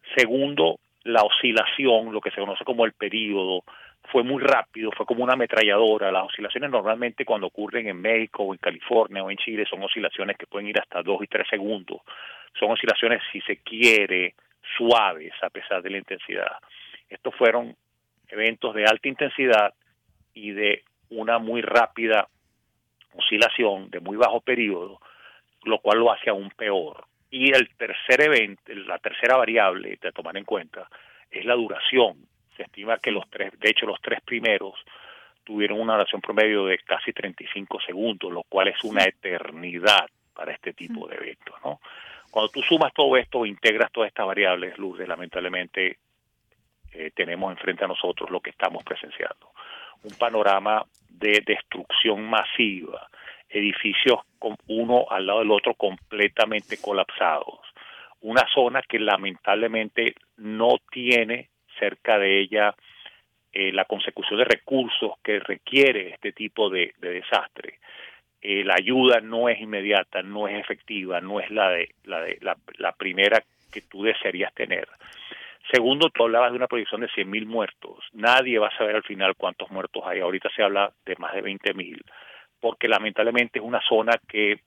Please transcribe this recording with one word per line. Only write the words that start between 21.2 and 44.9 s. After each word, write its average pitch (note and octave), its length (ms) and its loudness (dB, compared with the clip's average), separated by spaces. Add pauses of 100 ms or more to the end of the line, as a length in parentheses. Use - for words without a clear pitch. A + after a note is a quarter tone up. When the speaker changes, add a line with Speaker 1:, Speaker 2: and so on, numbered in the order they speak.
Speaker 1:
muy A2+ 220 -4
rápida A2+ 680 2 (880)
oscilación, G#2+ 760 0
de F2+ 100 -10
muy F#2 180 -8
bajo A2+ 240 4
periodo, G2 580 -4 (640)
lo G#2+ 160 0
cual G#2+ 200 2
lo A#2 120 4
hace - 180 -2
aún G2 220 -4
peor. F#2+ 540 -4 (260)
Y C3+ 200 2
el C3 240 4
tercer - 460 0
evento, A2+ 520 2
la F#2+ 240 -8
tercera B2 400 2
variable G2 640 2
a F2+ 100 -6
tomar E2+ 260 -12
en G2 80 -12
cuenta F#2 420 -6 (420)
es - 160 -10
la A#2+ 80 0
duración. A2 640 2 (380)
Se F#2+ 80 -14
estima A2 340 -4
que - 140 -4
los G2 180 -4
tres, G2 300 -10
de G#2+ 100 2
hecho, A2 160 0
los G2+ 160 -6
tres - 200 -4
primeros G#2+ 520 -2 (720)
tuvieron G#2 360 -4
una A2+ 140 -2
duración G#2 280 0
promedio G#2 440 2
de F#2 140 2
casi - 340 -4
treinta - 300 -10
y - 100 -14
cinco G2 280 -8
segundos, G2 500 -6
lo E2+ 120 -8
cual F#2+ 240 2
es - 160 -4
una G#2+ 200 0
Speaker 2:
Sí. F#2+ 60 4
Speaker 1:
eternidad F2+ 1000 0 (260)
para - 200 -10
este - 200 -12
tipo - 280 -12
Speaker 2:
Ujú. - 60 -12
Speaker 1:
de - 80 -14
eventos, - 480 -14
¿no? D2 160 -8 (500)
Cuando G#2+ 200 0
tú C#3 120 -8
sumas D#3 320 4
todo C3+ 240 4
esto, A#2+ 280 0
integras A2 460 2
todas A2 180 0
estas G#2 180 -4
variables, F#2 500 0
Lourdes, F#2 300 -10